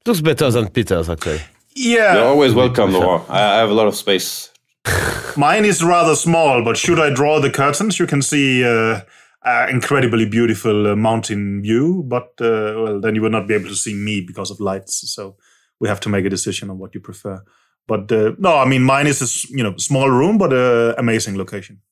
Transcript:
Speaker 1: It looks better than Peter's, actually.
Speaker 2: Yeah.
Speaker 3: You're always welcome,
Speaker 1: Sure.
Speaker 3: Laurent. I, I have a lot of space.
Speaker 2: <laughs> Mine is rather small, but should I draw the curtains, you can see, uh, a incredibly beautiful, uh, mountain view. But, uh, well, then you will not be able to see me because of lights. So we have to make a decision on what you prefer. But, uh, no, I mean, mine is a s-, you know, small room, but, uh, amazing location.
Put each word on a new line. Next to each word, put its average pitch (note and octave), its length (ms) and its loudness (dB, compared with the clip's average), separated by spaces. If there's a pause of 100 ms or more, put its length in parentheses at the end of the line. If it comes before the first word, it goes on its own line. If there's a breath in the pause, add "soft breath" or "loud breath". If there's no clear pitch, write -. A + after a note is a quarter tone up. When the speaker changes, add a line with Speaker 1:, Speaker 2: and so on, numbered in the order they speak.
Speaker 1:
It - 60 -6
looks G#3+ 140 0
better D3+ 280 2
than A2+ 200 0
Peter's, F#2 400 -2
actually. D#2+ 320 -6 (340)
Speaker 2:
Yeah. A#3 400 2
Speaker 3:
You're A#2 100 4
always C3+ 280 4
welcome, A#2+ 380 2
Speaker 1:
Sure. F2+ 100 2
Speaker 3:
Laurent. F2 280 0
I, G2+ 260 2
I A2 40 4
have A2+ 100 2
a G2+ 40 2
lot A2 140 4
of G2+ 80 0
space. - 560 -4 (340)
Speaker 2:
<laughs> - 520 -4
Mine E3+ 280 2
is F#3+ 180 2
rather E3 320 4
small, D3 480 2
but A2+ 140 0
should E3+ 220 0
I D3+ 100 2
draw D3 300 2
the C#3 100 2
curtains, D3 500 -2
you E3+ 80 0
can C#3+ 140 0
see, C3 420 0
uh, A2+ 380 0 (420 soft breath)
a A#2+ 260 0
incredibly B2 560 0
beautiful, G#2+ 600 0
uh, G#2 80 0
mountain G#2 680 -2
view. C#3+ 460 0
But, B2 320 -6
uh, A2 420 0
well, G#2+ 200 -4
then G#2+ 140 -2
you G#2+ 60 0
will A2 80 0
not G#2+ 180 -2
be G#2+ 60 -2
able G2 160 -2
to G2+ 60 -12
see G#2 180 -6
me G2+ 280 -4
because F#2 300 -12
of F#2+ 80 -16
lights. F#2+ 540 -8
So G2 220 -14 (440)
we A2 100 -2
have G2+ 120 -4
to - 80 -6
make G2 160 0
a G2 40 0
decision G2 400 -6
on F#2+ 100 -12
what F#2+ 160 -18
you F#2 60 -12
prefer. F#2+ 420 -14 (440)
But, G#2 240 -4
uh, A2 280 2
no, F3+ 180 4
I C3+ 80 4
mean, C3 180 2
mine C3+ 240 2
is C#3 140 0
a B2+ 40 -4
s-, - 260 -8
you C3+ 120 -4
know, G2 140 -4
small C3+ 320 0
room, D3 300 2
but, F3 140 2
uh, A#2+ 440 2
amazing A2 400 -2
location. G2 440 -12 (100)